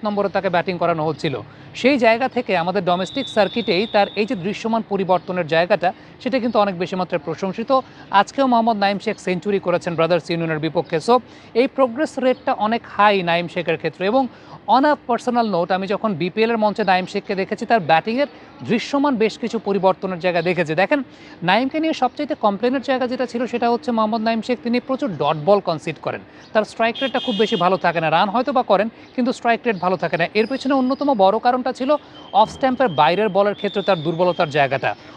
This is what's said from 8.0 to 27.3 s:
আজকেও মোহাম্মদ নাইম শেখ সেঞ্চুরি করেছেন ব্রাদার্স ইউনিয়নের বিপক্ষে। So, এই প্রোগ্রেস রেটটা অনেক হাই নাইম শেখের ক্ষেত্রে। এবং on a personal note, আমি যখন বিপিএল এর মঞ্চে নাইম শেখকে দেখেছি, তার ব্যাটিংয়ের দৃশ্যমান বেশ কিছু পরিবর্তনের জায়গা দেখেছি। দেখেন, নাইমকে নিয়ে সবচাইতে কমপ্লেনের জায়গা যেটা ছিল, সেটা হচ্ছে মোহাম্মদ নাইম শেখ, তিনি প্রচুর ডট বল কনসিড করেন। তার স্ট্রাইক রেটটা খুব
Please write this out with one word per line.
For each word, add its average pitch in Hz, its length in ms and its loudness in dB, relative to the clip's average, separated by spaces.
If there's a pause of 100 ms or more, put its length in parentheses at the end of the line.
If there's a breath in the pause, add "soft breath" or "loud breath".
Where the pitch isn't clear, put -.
আজকেও 208 360 2
মোহাম্মদ 233 300 2
নাইম 202 220 0
শেখ 208 200 -6
সেঞ্চুরি 185 400 -2
করেছেন 175 360 -2
ব্রাদার্স 165 340 2
ইউনিয়নের 165 300 -2
বিপক্ষে। 160 380 -2
So, 233 220 2 (340 loud breath)
এই 254 140 2
প্রোগ্রেস 262 520 -2
রেটটা 254 340 -2
অনেক 220 320 -2
হাই 202 380 2
নাইম 170 240 0
শেখের 160 300 -2
ক্ষেত্রে। 170 300 -4
এবং 254 200 2 (400 loud breath)
on 247 160 4
a 302 140 2 (120)
personal 233 460 0
note, 175 180 0
আমি 190 140 -2
যখন 202 260 -2
বিপিএল 185 380 0
এর 233 60 0
মঞ্চে 214 260 0
নাইম 185 220 2
শেখকে 202 300 -6
দেখেছি, 190 300 -4
তার 233 140 2
ব্যাটিংয়ের 180 480 2 (360 loud breath)
দৃশ্যমান 262 520 0
বেশ 214 220 0
কিছু 226 220 -4
পরিবর্তনের 185 600 0
জায়গা 175 220 0
দেখেছি। 165 340 0
দেখেন, 277 280 2 (400 loud breath)
নাইমকে 233 360 0
নিয়ে 320 140 0
সবচাইতে 269 420 -2
কমপ্লেনের 240 460 0
জায়গা 254 260 -2
যেটা 254 180 -4
ছিল, 240 220 -4
সেটা 233 220 -2
হচ্ছে 240 220 -2
মোহাম্মদ 220 300 0
নাইম 226 200 0
শেখ, 240 220 -2
তিনি 240 160 0
প্রচুর 262 300 -4
ডট 151 360 -2
বল 196 140 4
কনসিড 165 420 -4
করেন। 117 200 -6 (320 loud breath)
তার 214 100 2
স্ট্রাইক 226 380 -2
রেটটা 269 180 -2
খুব 240 160 -2